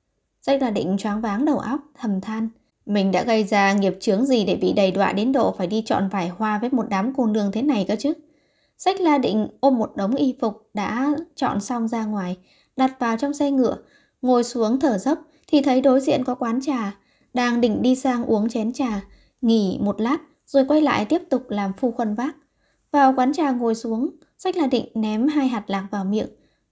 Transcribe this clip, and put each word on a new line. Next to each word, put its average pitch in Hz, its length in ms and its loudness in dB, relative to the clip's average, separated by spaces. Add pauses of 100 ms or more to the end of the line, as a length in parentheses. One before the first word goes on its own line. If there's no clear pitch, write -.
(420)
Sách 269 200 0
La 254 80 0
Định 202 280 0
choáng 208 240 -4
váng 226 240 -2
đầu 302 120 2
óc, 262 220 -4 (200)
thầm 196 220 -2
than, 220 280 -6 (360)
mình 202 260 0
đã 233 120 2
gây 226 200 2
ra 196 300 2
nghiệp 190 260 2
chướng 214 260 0
gì 247 200 2
để 196 100 0
bị 185 180 0
đầy 196 180 2
đọa 185 220 0
đến 214 180 0
độ 226 260 2
phải 185 100 -4
đi 220 180 -2
chọn 196 240 0
vải 180 200 -2
hoa 208 300 -4
với 233 100 -4
một 247 200 0
đám 202 280 -2
cô 247 80 0
nương 214 260 0
thế 220 100 -4
này 262 260 0
cơ 208 120 0
chứ? 294 140 -2 (640)
Sách 381 240 -2
La 302 160 4
Định 220 300 0 (120)
ôm 269 180 4
một 214 180 -2
đống 202 200 -2
y 269 260 0
phục - 320 -4
đã 240 420 -2 (200)
chọn - 240 -2
xong 226 280 -4
ra 226 180 -4
ngoài, 190 320 -4 (380)
đặt 262 240 0
vào 226 180 -2
trong 285 160 -2
xe 285 180 0
ngựa, 254 260 2 (440)
ngồi 247 220 4
xuống 240 360 0
thở 262 180 2
dốc 277 220 -2 (280)
thì 294 140 4
thấy 262 200 2
đối 262 200 4
diện 269 220 0
có 247 120 -4
quán 240 260 -4
trà, 233 360 -4 (360)
đang 240 280 0
định 220 200 2
đi 254 140 4
sang 247 300 -2
uống 220 240 2
chén 220 240 -4
trà, 220 280 -4 (400)
nghỉ 220 400 2
một 202 200 -2
lát 247 160 0 (280)
rồi 269 200 4
quay 294 160 4
lại 214 240 2
tiếp 320 240 0
tục - 200 -2
làm 202 280 -4
phu 247 140 0
khuân 220 240 -4
vác. 254 200 -6 (560)
Vào 269 260 6
quán 262 160 2
trà 294 180 0
ngồi 233 240 0
xuống, 226 340 -4 (280)
Sách 370 200 -4
La 302 100 2
Định 247 180 0 (100)
ném 220 320 0
hai 294 200 2
hạt 233 200 -4
lạc 196 240 -4
vào 202 140 -4
miệng, 208 240 -2 (420)